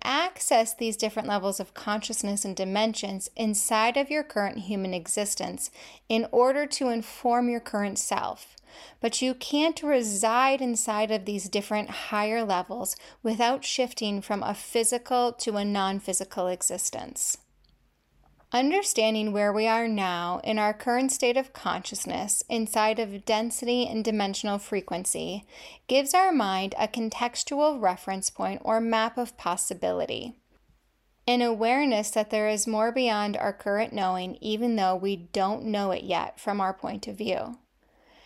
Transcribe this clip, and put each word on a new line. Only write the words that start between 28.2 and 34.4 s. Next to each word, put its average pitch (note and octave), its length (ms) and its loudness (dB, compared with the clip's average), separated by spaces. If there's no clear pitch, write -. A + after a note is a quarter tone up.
point - 340 -4
or A3 160 2
map A3+ 380 2
of A#3+ 180 -4
possibility. F3+ 1040 -2
An B3 140 4
awareness A#3 680 2
that G#3+ 180 0
there G#3+ 180 2
is G#3+ 180 0
more A3+ 280 2
beyond G#3+ 420 2
our - 160 0
current G3+ 400 -2
knowing, F#3 480 -2
even A3 380 0